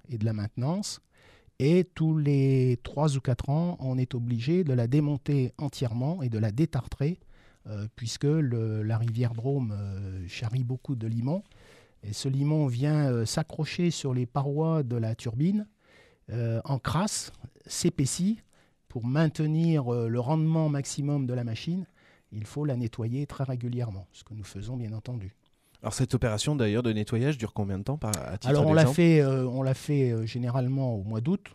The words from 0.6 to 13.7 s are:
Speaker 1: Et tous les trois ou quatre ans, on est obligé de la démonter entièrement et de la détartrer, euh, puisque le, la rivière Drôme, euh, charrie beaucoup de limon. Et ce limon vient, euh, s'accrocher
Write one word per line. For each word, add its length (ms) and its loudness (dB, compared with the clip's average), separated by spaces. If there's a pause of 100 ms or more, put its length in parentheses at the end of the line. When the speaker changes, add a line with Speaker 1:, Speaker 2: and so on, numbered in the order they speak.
Speaker 1:
Et 260 4 (120)
tous 200 2
les 680 4
trois 340 0
ou 40 -2
quatre 280 -2
ans, 300 0
on 180 -2
est 160 0
obligé 500 0
de 100 2
la 120 4
démonter 720 2
entièrement 640 -4
et 80 -2
de 80 -2
la 140 0
détartrer, 680 -2 (460)
euh, 300 -8
puisque 300 -6
le, 580 0
la 160 0
rivière 340 0
Drôme, 420 -2
euh, 520 -6
charrie 360 -4
beaucoup 320 -4
de 120 -4
limon. 360 -2 (600)
Et 100 -8
ce 160 -4
limon 380 2
vient, 440 2
euh, 140 0
s'accrocher 640 -2